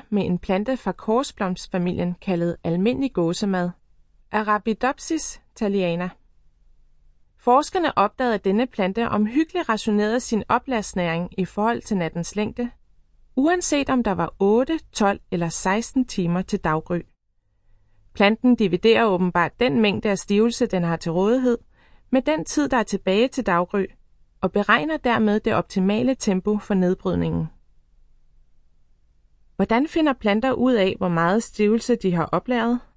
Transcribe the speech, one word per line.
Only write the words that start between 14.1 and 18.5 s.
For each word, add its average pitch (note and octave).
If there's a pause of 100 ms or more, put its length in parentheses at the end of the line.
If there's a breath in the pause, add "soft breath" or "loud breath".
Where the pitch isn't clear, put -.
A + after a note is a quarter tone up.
var E3+
otte, B3 (120)
tolv G3+ (120)
eller E3+
seksten A3
timer F3
til F#3+
daggry. D#3+ (1120)
Planten A3